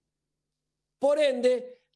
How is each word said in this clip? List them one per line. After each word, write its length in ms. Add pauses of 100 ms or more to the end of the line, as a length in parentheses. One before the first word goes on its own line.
(1000)
Por 200
ende, 600 (160)